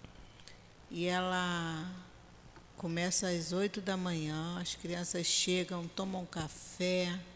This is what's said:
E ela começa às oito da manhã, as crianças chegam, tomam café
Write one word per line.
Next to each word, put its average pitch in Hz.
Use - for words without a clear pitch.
E 170
ela 180
começa 175
às 170
oito 196
da 190
manhã, 170
as 175
crianças 175
chegam, 180
tomam 190
café 180